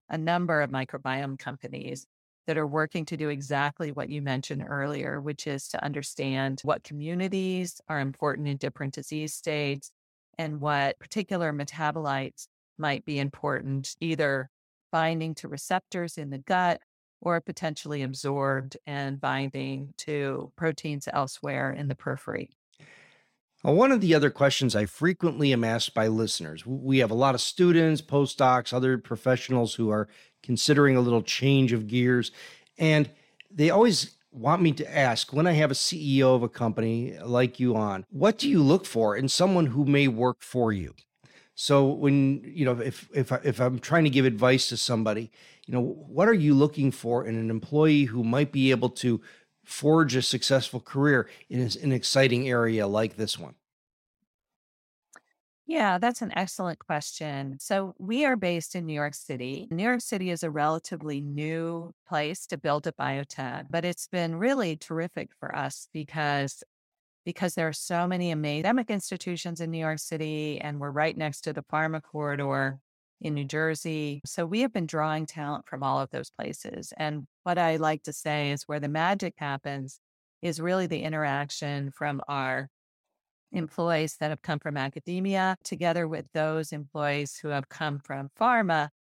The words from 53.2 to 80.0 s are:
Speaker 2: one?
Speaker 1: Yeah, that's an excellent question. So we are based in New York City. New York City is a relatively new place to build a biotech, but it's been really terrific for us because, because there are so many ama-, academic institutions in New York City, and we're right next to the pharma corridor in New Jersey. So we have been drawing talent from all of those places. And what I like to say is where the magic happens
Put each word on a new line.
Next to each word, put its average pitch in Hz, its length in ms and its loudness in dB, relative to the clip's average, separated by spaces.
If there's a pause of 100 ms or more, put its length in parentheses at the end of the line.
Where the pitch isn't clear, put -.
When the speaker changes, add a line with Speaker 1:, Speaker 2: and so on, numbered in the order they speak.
Speaker 2:
one? 78 160 -14 (2000)
Speaker 1:
Yeah, 214 320 2
that's 240 240 -2
an 208 120 -8
excellent 185 440 -4
question. 143 840 -6
So 196 380 -2
we 226 260 -2
are 262 120 2
based 175 380 -2
in 175 120 -6
New 156 80 -6
York 147 200 -4
City. 131 560 -8
New 170 140 -2
York 247 160 2
City 185 300 -4
is 170 120 -4
a 165 80 -2
relatively 151 720 -2
new 160 720 -6 (160)
place 151 380 -4
to 170 100 -8
build 147 300 -2
a 156 60 -4
biotech, 139 760 -6
but 165 160 -2
it's - 240 -6
been 165 280 -4
really 214 400 0
terrific 165 520 -8 (100)
for - 160 -10
us 139 380 -6
because, 143 720 -4 (600)
because 180 300 -4
there 160 140 0
are 151 40 -6
so 175 360 -2
many 180 240 -2
ama-, 151 160 -2
academic 202 420 0
institutions 180 720 -6
in 165 100 -6
New 165 80 -6
York 156 220 -2
City, 151 600 -6
and 147 200 -8
we're 143 100 -6
right 151 260 0
next 151 260 -6
to 160 100 -6
the 165 100 -8
pharma 156 400 -2
corridor 139 800 -2 (400)
in 151 140 -4
New 143 100 -4
Jersey. 151 800 -4
So - 220 -6
we 208 160 0
have 247 100 0
been 175 140 -2
drawing 156 400 -2
talent 147 420 -8
from 135 160 -8
all 135 160 0
of 135 100 -6
those 127 200 -8
places. - 680 -10
And 151 300 -6 (160)
what 175 160 -2
I 165 180 2
like 156 280 0
to 151 100 -10
say 147 360 -2
is 143 120 -4
where 151 180 -6
the 147 80 -4
magic 175 480 -2
happens 139 640 -8 (400)